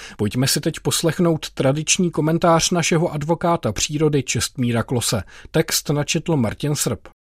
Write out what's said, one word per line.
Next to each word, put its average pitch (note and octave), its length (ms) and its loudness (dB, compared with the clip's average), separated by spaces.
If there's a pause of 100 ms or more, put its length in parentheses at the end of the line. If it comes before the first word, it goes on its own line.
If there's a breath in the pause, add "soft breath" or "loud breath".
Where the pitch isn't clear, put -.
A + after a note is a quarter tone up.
(160 loud breath)
Pojďme B2+ 300 0
si D3 140 0
teď D#3 200 -4
poslechnout D#3+ 720 0
tradiční D#3 600 0
komentář E3 600 2
našeho E3+ 420 2
advokáta D#3+ 600 0
přírody D3+ 500 0
Čestmíra A#2 600 -2
Klose. A2+ 400 -2 (280 loud breath)
Text - 400 0
načetl D3+ 460 0
Martin C3 380 0
Srb. - 260 -4 (340)